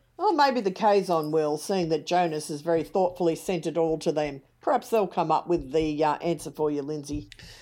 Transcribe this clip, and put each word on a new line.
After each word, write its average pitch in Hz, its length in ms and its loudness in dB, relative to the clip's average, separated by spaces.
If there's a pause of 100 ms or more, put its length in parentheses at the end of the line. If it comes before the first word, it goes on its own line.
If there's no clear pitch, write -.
(180)
Or 381 160 2
maybe 277 260 4
the 196 100 0
Kazon 185 640 2
will, 151 260 2
seeing 180 300 -2
that 156 180 -2
Jonas 170 400 0
has 147 140 -8
very 165 240 0
thoughtfully 180 500 0
sent 170 320 -4
it 156 100 -2
all 160 240 2
to 165 120 0
them. 147 300 -2 (180)
Perhaps 262 300 0
they'll 208 180 2
come 160 240 0
up - 160 0
with 147 240 -2
the, 156 320 0
uh, 151 140 2
answer 160 340 -4
for 151 180 0
you, 143 120 -2
Lindsay. 147 460 -8 (340)